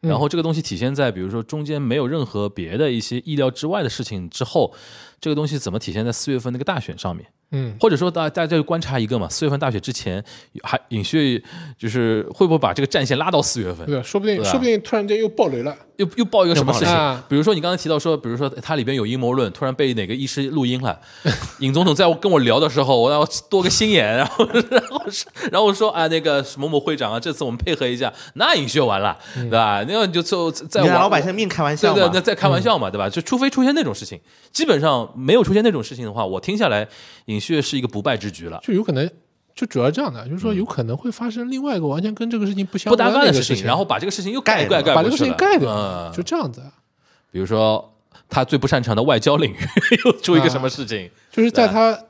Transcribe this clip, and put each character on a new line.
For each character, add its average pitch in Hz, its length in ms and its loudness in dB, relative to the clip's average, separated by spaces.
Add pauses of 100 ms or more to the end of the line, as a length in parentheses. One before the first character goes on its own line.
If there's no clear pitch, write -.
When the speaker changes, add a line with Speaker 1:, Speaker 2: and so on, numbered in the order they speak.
Speaker 1:
嗯。 165 80 -2
Speaker 2:
然 117 100 2
后 147 80 2
这 143 80 -2
个 165 80 0
东 165 100 0
西 156 80 -2
体 - 140 -6
现 123 180 -2
在 139 160 0
比 92 120 -6
如 95 100 -6
说 117 100 -4
中 151 220 -8
间 147 180 -4
没 123 140 0
有 143 100 0
任 139 200 -2
何 104 240 -4
别 90 260 -8
的 139 160 2
一 117 80 -2
些 123 200 -6
意 147 180 -6
料 131 120 2
之 127 160 -8
外 190 160 -2
的 127 80 -2
事 - 140 -8
情 92 260 -10
之 - 140 -6
后， 131 300 0 (480)
这 160 80 -4
个 147 60 0
东 151 100 -2
西 143 140 -4
怎 101 120 -6
么 98 60 -4
体 104 140 -6
现 110 140 -2
在 120 60 -2
四 - 200 -4
月 127 80 -2
份 123 140 -6
那 127 40 -6
个 135 60 -6
大 170 160 -2
选 - 180 -10
上 90 180 -6
面。 - 100 -14 (260)
Speaker 1:
嗯。 127 280 -4
Speaker 2:
或 - 100 6
者 156 80 4
说 180 120 0
大， 165 200 -2
大 170 160 -2
家 - 20 -6
就 156 160 2
观 165 160 -2
察 139 180 -4
一 113 80 0
个 113 140 -2
嘛， 87 100 -4
四 - 160 -4
月 143 40 2
份 139 100 -2
大 139 100 0
选 107 120 -2
之 131 100 -6
前， 95 320 -6 (400)
还， - 160 -2 (100)
尹 107 140 -2
锡 151 140 -2
悦 131 260 2 (340)
就 117 120 -6
是 110 440 0
会 190 140 4
不 160 60 4
会 160 40 4
把 156 160 2
这 143 80 -2
个 139 60 0
战 143 180 0
线 127 120 0
拉 160 140 -2
到 156 100 2
四 - 200 -2
月 90 120 -4
份？ 82 120 -12
Speaker 1:
对， 139 180 -4
说 - 160 -4
不 196 60 -6
定， 208 120 0
Speaker 2:
对 214 60 -4
吧？ 196 80 0
Speaker 1:
说 254 80 2
不 254 60 -2
定 226 160 2
突 - 140 -4
然 208 100 0
间 208 120 0
又 220 100 0
爆 220 200 2
雷 123 160 -4
了。 143 120 -6 (220)
Speaker 2:
又， 196 180 0
又 240 80 0
爆 196 220 2
一 175 40 0
个 170 60 2
什 139 100 4
么 135 60 2
事 117 140 2
情？ - 80 2
Speaker 1:
啊。 143 340 0
Speaker 2:
比 143 80 0
如 151 80 4
说 208 100 4
你 170 60 0
刚 175 160 -2
才 175 60 -6
提 156 80 -6
到 151 100 2
说， 160 160 0
比 127 140 -8
如 120 80 -4
说 139 100 -2
它 139 300 -6
里 135 80 -2
边 135 100 -2
有 117 100 0
阴 123 140 -4
谋 123 140 0
论， 123 180 0
突 135 140 -6
然 131 100 -2
被 135 200 0
哪 101 120 -4
个 104 80 -4
医 135 100 -6
师 135 260 -4
录 151 140 0
音 123 160 -2
了， 117 160 -4 (300)
<laughs> - 320 -6
尹 135 140 0
总 165 100 4
统 170 100 4
在 175 200 6
跟 185 180 0
我 156 80 6
聊 117 180 4
的 147 120 2
时 135 120 0
候， 131 200 4
我 127 100 4
要 147 160 2 (220)
多 190 120 2
个 180 80 0
心 214 220 2
眼， 117 240 4
然 139 100 2
后， - 200 2 (140)
<laughs> 233 100 -2
然 240 180 4
后 262 220 -8
是， - 160 -8 (260)
然 180 100 2
后 202 120 4
说 208 180 2
，“啊， 165 160 0
那 160 140 0
个 143 240 0 (120)
某 143 120 -4
某 147 100 2
会 151 160 -2
长 117 160 -4
啊， 113 80 -4
这 151 140 -6
次 151 100 -6
我 131 60 -4
们 120 80 -6
配 165 180 -2
合 135 100 -4
一 123 120 -2
下。” 120 160 -2 (220)
那 277 200 2
尹 147 140 0
锡 135 80 0
悦 147 80 4
完 98 160 0
了， 98 160 -2 (180)
Speaker 1:
嗯。 123 140 -6
Speaker 2:
对 110 100 2
吧？ 104 260 2
那 208 200 0
你 180 80 -4
就 170 80 0
最 180 160 -2
后 170 140 0
再 165 320 -2
Speaker 3:
你 - 40 6
拿 180 120 4
老 196 100 4
百 170 120 4
姓 185 120 -2
命 202 160 -2
开 165 140 -2
玩 147 120 0
笑 202 140 2
嘛。 196 60 2
Speaker 2:
对， 190 120 6
对， 165 60 2
那 180 80 2
再 - 140 0
开 196 120 0
玩 185 140 4
笑 220 160 2
嘛， 104 120 -2
Speaker 3:
嗯。 - 20 -8
Speaker 2:
对 101 80 -6
吧？ 101 100 0
就 131 140 -4
除 233 140 -2
非 269 120 2
出 262 140 2
现 277 120 4
那 311 80 0
种 127 100 -2
事 101 120 -10
情， 95 120 -14 (360)
基 311 100 -2
本 202 160 4
上 135 380 0
没 131 160 2
有 170 100 6
出 175 100 0
现 208 80 4
那 233 80 4
种 147 140 -2
事 - 100 -10
情 123 120 -10
的 104 80 -8
话， 110 120 -2
我 92 140 -4
听 196 180 -4
下 208 120 2
来， 104 180 0 (380)
尹 107 120 -4
锡 104 160 -2
悦 151 80 2
是 139 160 -2
一 127 40 -2
个 123 80 -4
不 104 120 -6
败 127 140 0
之 98 160 -6
局 85 160 -14
了。 82 160 -10
Speaker 1:
就 226 100 -2
有 190 80 2
可 185 120 -2
能， 135 160 0 (460)
就 240 120 -6
主 - 120 -2
要 123 120 4
这 208 100 -4
样 254 120 -4
的， 117 140 -14
就 143 60 -8
是 185 60 -8
说 214 140 -2
有 180 100 0
可 139 200 -4
能 113 120 -4
会 233 160 -6
发 233 180 -6
生 240 220 -8
另 262 120 -4
外 285 120 -2
一 180 40 -2
个 156 80 -2
完 143 140 -2
全 214 140 -2
跟 233 140 -4
这 233 100 -2
个 208 60 0
事 202 100 -2
情 196 100 -2
不 196 120 -8
相 214 180 4
关 - 20 -2
的 226 80 4
一 240 40 6
个 - 60 2
事 - 0 -
情。 - 0 -
Speaker 2:
嗯。 - 0 -
不 277 40 4
搭 285 120 6
嘎 135 60 4
的 123 60 2
事 120 120 0
情， 98 100 -6
然 123 120 4
后 196 80 0
把 107 140 0
这 151 60 -6
个 196 60 -2
事 196 120 -6
情 190 80 -6
又 262 100 -4
盖， - 240 2
Speaker 3:
盖 - 20 -4
过。 190 100 4
Speaker 2:
盖， 143 60 2
盖 156 100 4
过 - 0 -
去 - 0 -
了。 - 20 6
Speaker 1:
把 160 80 6
这 220 60 2
个 285 80 0
事 285 60 2
情 254 120 2
盖 381 220 4
掉， 131 140 2
Speaker 2:
嗯。 92 420 -4
Speaker 1:
就 175 100 -6
这 330 140 -4
样 170 140 -4
子。 127 100 -16 (680)
Speaker 2:
比 90 80 -6
如 95 60 -2
说 110 480 2 (360)
他 131 140 2
最 139 140 0
不 131 100 0
擅 131 160 2
长 113 120 0
的 110 60 2
外 123 180 4
交 143 180 4
领 135 140 0
域 - 60 -12 (220)
<laughs> - 260 2
又 247 140 6
出 175 180 4
一 156 40 6
个 131 80 4
什 127 100 -2
么 131 100 -2
事 131 160 -8
情。 104 220 -6
Speaker 1:
啊。 - 20 -18 (220)
就 226 100 0
是 233 80 6
在 226 180 4
他， 220 260 4
Speaker 2:
对 220 80 -8
吧？ - 80 -20